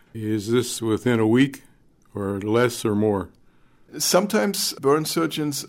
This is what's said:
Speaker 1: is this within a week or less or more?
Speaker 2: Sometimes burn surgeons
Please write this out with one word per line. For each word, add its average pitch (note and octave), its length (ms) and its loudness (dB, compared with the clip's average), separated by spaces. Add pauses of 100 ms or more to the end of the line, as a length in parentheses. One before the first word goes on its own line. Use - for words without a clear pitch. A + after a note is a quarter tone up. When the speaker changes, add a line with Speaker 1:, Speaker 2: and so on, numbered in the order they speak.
(140)
Speaker 1:
is G#2+ 360 -4
this A#2+ 300 0
within A2+ 400 2
a A2 60 4
week C3 380 2 (500)
or G2+ 260 -4
less A#2 440 0
or A2 100 0
more? G2+ 340 0 (680)
Speaker 2:
Sometimes G3+ 760 0
burn C#3+ 300 2
surgeons D3+ 640 -4